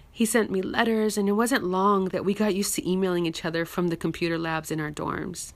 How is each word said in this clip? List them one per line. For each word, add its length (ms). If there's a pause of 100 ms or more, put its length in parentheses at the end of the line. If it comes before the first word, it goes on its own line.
He 160
sent 240
me 120
letters, 560
and 100
it 60
wasn't 320
long 440
that 140
we 100
got 220
used 200
to 140
emailing 360
each 180
other 220
from 240
the 80
computer 400
labs 340
in 80
our 120
dorms. 640